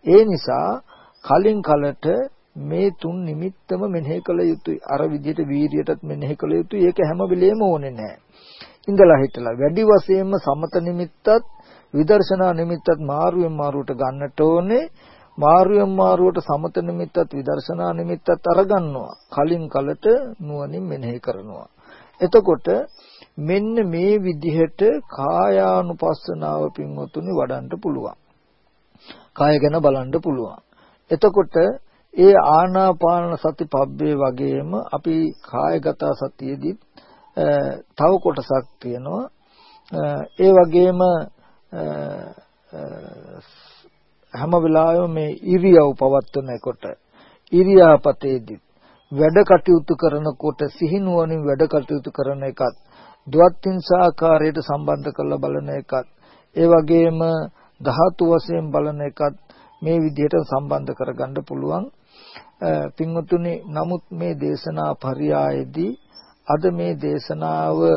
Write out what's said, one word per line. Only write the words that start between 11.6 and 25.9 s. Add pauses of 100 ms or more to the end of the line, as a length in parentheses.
විදර්ශනා
නිමිත්තත් (120)
මාරුවෙන්
මාරුවට
ගන්නට
ඕනේ. (540)
මාරුවෙන්
මාරුවට
සමත
නිමිත්තත් (160)
විදර්ශනා
නිමිත්තත් (180)
අරගන්නවා. (160)
කලින්
කලට (340)
නුවණින්
මෙනෙහි
කරනවා. (540)
එතකොට (680)
මෙන්න (160)
මේ
විදිහට (280)
කායානුපස්සනාව